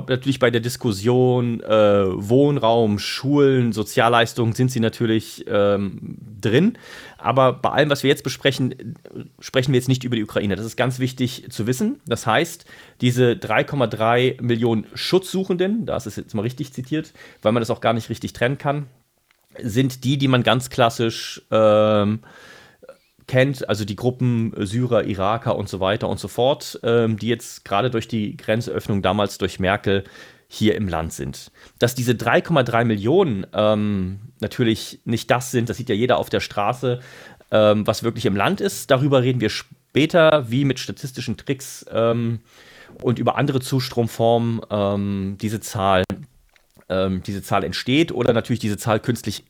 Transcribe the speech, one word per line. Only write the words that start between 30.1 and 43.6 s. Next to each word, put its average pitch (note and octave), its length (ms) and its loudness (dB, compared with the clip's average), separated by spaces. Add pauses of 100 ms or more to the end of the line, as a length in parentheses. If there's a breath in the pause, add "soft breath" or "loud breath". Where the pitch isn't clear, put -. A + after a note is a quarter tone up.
hier - 260 2
im G2+ 140 -4
Land D#2+ 240 -4
sind. - 360 -10 (300 soft breath)
Dass B2 160 0
diese B2 200 0
drei A#2 260 2
Komma D#3 220 2
drei A#2 200 0
Millionen, A2+ 720 0
ähm, G#2 640 0 (220)
natürlich A2 640 -2
nicht A#2 260 -2
das B2 200 -2
sind, A#2 180 0
das G2+ 80 -6
sieht A#2+ 100 -10
ja A2 80 0
jeder A#2 220 2
auf - 120 -4
der G#2 120 0
Straße, B2 580 -4 (520 loud breath)
ähm, G#2+ 360 4
was A2+ 160 -2
wirklich A2+ 220 -2
im G2 100 2
Land B2 240 0
ist, - 320 -2
darüber C3+ 300 4
reden B2+ 180 0
wir G#2+ 100 0
später, D#3 1000 0
wie C#3 140 2
mit C3 140 0
statistischen - 580 -8
Tricks, - 520 -8
ähm, A#2 520 0 (600 loud breath)
und - 160 0
über A#2+ 200 0
andere C3+ 240 0